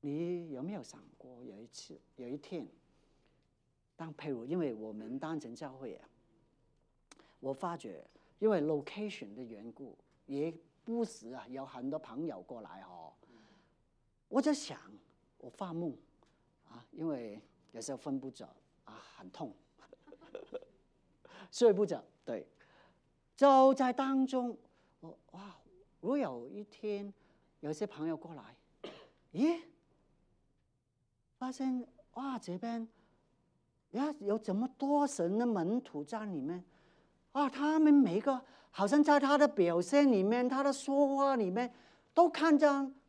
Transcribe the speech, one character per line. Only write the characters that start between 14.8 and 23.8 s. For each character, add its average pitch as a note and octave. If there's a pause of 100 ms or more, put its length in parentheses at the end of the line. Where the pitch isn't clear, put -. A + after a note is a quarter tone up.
我 -
发 F3+
梦 E3 (760)
啊， A#2+
因 D#3+
为 A#2 (320)
有 A#2
时 C3+
候 B2+
分 C3+
不 C3+
着 A#2 (380)
啊， A2 (140)
很 -
痛， - (840)
<laughs> -
睡 A#3
不 G3
着， D3 (220)
对， G#2+ (920)
就 C4+
在 B3+